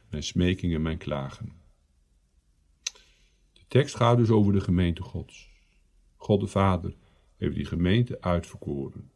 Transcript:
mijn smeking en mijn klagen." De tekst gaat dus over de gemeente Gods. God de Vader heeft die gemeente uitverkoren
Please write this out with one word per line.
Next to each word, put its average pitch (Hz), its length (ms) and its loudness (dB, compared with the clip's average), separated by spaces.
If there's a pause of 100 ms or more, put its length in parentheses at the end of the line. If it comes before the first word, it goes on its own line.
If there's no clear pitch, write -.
mijn 76 140 -8
smeking 90 500 0
en 78 80 -2
mijn 80 160 -2
klagen." 69 540 -8 (2000)
De - 140 -20
tekst - 280 2
gaat 120 220 4
dus 117 120 4
over 104 240 4
de 98 80 2
gemeente 87 400 0
Gods. - 480 -14 (640)
God 104 240 0
de 101 80 -4
Vader 90 480 0 (420)
heeft - 180 -4
die 71 100 -4
gemeente 95 560 0
uitverkoren 76 960 -6